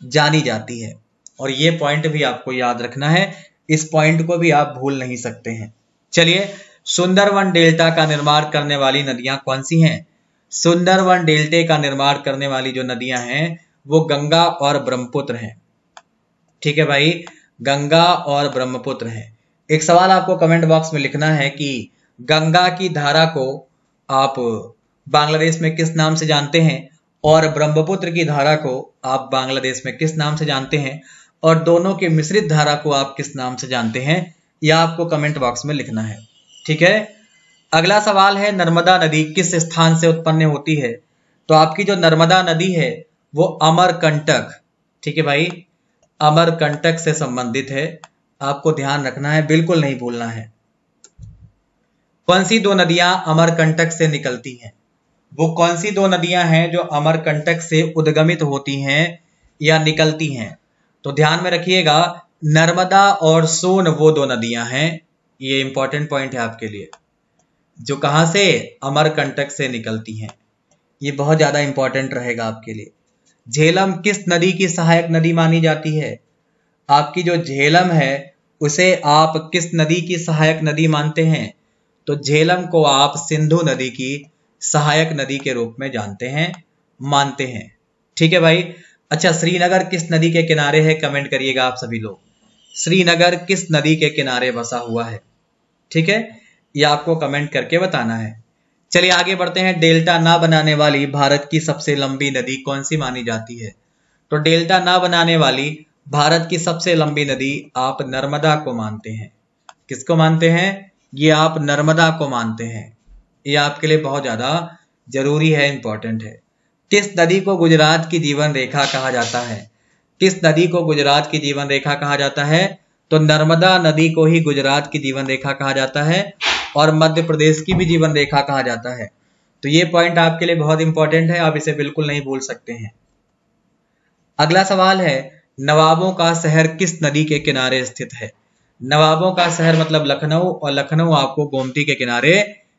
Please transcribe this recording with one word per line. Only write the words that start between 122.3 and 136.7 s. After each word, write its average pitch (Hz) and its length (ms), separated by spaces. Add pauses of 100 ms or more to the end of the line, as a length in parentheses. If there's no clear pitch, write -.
है? 180 340 (320)
तो 156 80
नर्मदा 160 600
नदी 160 300
को 160 160
ही 165 140
गुजरात 143 520
की 151 80
जीवन 135 280
रेखा 135 260
कहा 139 180
जाता 135 320
है 185 300 (420)
और 156 200
मध्य 160 260
प्रदेश 156 400
की 185 120
भी 175 120
जीवन 160 260
रेखा 143 300
कहा 139 200
जाता 120 340
है। 110 140 (540)
तो 139 60
ये 165 160
पॉइंट 170 320
आपके 165 280
लिए 170 100
बहुत 156 260
इंपॉर्टेंट 160 500
है, 175 80
आप 160 180
इसे 151 160
बिल्कुल 143 340
नहीं 143 140
भूल 135 180
सकते 120 340
हैं। 110 180 (1500)
अगला 165 240
सवाल 190 380
है, 139 420 (160)
नवाबों 160 540
का 170 200
शहर 160 340
किस 160 360